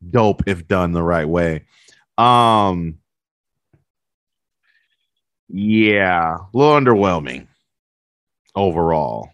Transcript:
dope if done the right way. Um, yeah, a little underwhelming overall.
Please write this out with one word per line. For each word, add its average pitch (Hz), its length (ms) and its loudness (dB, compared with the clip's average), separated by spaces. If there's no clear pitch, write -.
dope 107 380 0
if 87 200 -6
done 90 260 -2
the 85 100 -2
right 82 260 -2
way. 85 360 -2
Um, 107 800 2
yeah, 98 880 0
a 120 40 -6
little 147 220 4
underwhelming 95 680 0
overall. 82 800 -2